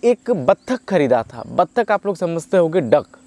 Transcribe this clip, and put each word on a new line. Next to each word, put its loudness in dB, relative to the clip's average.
एक 0
बत्तख -2
खरीदा 2
था। -16
बत्तख -2
आप -2
लोग -4
समझते -4
होंगे, 2
डक। 0